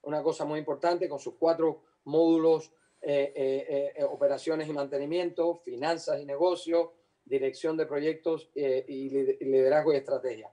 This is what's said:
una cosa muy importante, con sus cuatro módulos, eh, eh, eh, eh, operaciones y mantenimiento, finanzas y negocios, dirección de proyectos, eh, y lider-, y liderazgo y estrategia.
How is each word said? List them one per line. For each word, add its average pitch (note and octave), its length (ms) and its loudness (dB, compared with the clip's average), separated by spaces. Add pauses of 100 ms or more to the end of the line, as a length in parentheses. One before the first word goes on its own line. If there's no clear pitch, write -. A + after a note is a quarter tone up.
una D3 200 -2
cosa D#3 220 -2
muy D3+ 140 -4
importante, E3+ 500 -2
con C#3+ 100 -8
sus - 160 -10
cuatro E3 480 2 (220)
módulos, D#3+ 680 4 (320)
eh, C#3+ 320 0
eh, C3+ 340 -2
eh, C#3+ 280 -2
eh, D3 80 0
operaciones C#3+ 640 0
y D#3 40 -6
mantenimiento, E3 920 -2
finanzas D3 560 -4
y C#3+ 60 -12
negocios, E3 640 0 (340)
dirección C3+ 520 -2
de D#3 100 0
proyectos, D#3 680 -4
eh, C3 320 0
y C3+ 220 -8
lider-, C3+ 320 0
y E3 60 -6
liderazgo C3+ 460 4
y C#3+ 40 4
estrategia. B2+ 560 -4